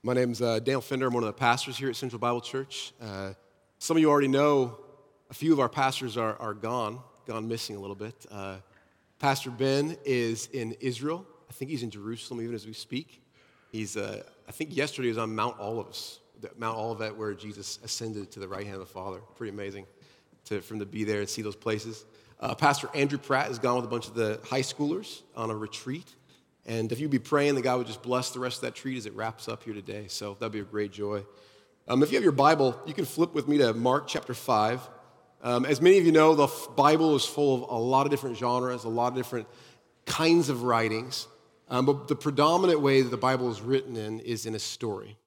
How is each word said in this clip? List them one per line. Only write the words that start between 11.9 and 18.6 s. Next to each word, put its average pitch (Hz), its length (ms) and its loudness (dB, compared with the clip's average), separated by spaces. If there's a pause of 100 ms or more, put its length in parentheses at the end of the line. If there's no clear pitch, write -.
Jerusalem 113 500 -10
even 117 140 -6
as 104 100 -12
we 110 80 -16
speak. - 480 -12 (500)
He's, 110 240 -6
uh, 104 280 -6 (240)
I - 40 -20
think 156 240 -10
yesterday 135 340 -2
he - 20 -2
was 113 80 -4
on 110 160 -4
Mount 110 240 -4
Olives, - 600 -10 (180)
the - 180 -14
Mount 113 220 -6
Olivet 110 360 -6
where 107 200 -6
Jesus 101 480 -12
ascended 110 480 -8
to 107 80 -18
the 98 80 -10
right 95 160 -8